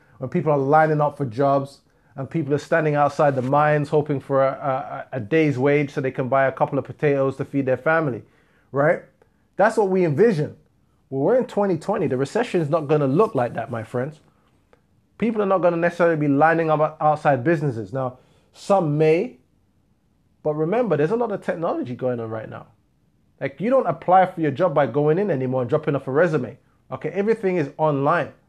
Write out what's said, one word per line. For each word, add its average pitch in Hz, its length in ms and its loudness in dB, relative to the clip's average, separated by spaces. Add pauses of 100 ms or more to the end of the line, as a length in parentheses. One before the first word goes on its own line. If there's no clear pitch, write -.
(180)
when 127 120 -8
people 156 220 0
are 147 60 2
lining 151 420 4
up 147 160 0
for 143 100 -6
jobs 135 540 0 (340)
and 135 160 -10
people 147 240 -2
are 139 40 2
standing 156 360 0
outside 147 400 2
the 127 80 -2
mines 147 460 2
hoping 147 320 0
for 135 240 0
a, 135 680 -4
a, 131 40 -6
a 131 40 -6
day's 143 380 0
wage 143 320 2
so 151 100 -6
they 131 120 -2
can 131 160 -6
buy 135 180 2
a 131 60 0
couple 143 260 -2
of 127 60 -4
potatoes 135 520 -2
to 139 80 -8
feed 135 220 -4
their 127 100 0
family, 156 460 -2 (480)
right? 147 320 0 (540)
That's 220 200 2
what 208 120 2
we 185 160 2
envision. 151 520 2 (540)
Well, 135 120 -4
we're 220 160 2
in - 80 -2
twenty 196 320 -2
twenty. - 280 -4
The 131 100 -2
recession 180 440 -2
is 147 100 -2
not 160 160 0
gonna 147 220 2
look 175 260 2
like 123 200 -2
that, 117 180 -8
my 113 100 -6
friends. 127 380 -8 (960)
People 220 240 0
are 196 40 0
not 190 160 2
gonna 175 160 2
necessarily 170 380 2
be 151 120 0
lining 160 420 4
up 151 80 2
o-, 156 260 -2
outside 147 380 2
businesses. 131 500 -2
Now, 131 260 -6 (360)
some 160 440 0
may, 160 400 0 (1040)
but 151 100 -2
remember, 175 420 0
there's 147 160 2
a 226 60 0
lot 233 160 -2
of 190 100 -6
technology 175 520 -4
going 123 260 -4
on 113 80 -8
right 110 220 -10
now. 113 160 -16 (760)
Like, 139 220 -8
you 226 80 -2
don't 254 160 2
apply 175 400 4
for 175 160 -6
your 151 80 2
job 143 240 0
by 147 120 2
going 147 320 2
in 208 120 0
anymore 127 320 -2
and 120 80 -6
dropping 151 260 0
off 135 100 -8
a 135 40 -6
resume. 147 480 0 (320)
Okay, 131 180 -8
everything 196 480 -2
is 139 220 -2
online. 151 520 0 (180)